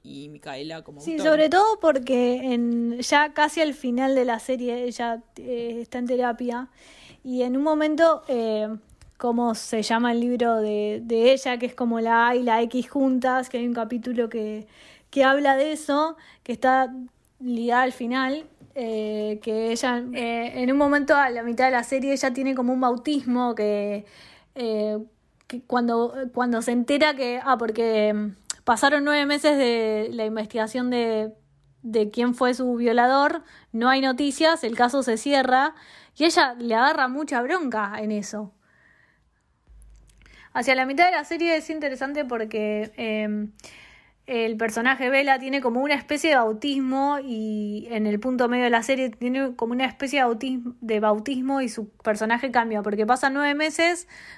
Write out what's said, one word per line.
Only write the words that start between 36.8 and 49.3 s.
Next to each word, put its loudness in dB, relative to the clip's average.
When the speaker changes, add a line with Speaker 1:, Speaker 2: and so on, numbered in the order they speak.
Speaker 2:
mucha -2
bronca -2
en -4
eso. -8
Hacia 2
la 2
mitad 4
de 4
la 0
serie 0
es -4
interesante -4
porque, -4
em, -4
el -2
personaje 0
Bella 4
tiene -2
como 0
una 0
especie -2
de 6
bautismo 0
y -6
en -2
el 0
punto 0
medio 2
de 2
la 2
serie -2
tiene -4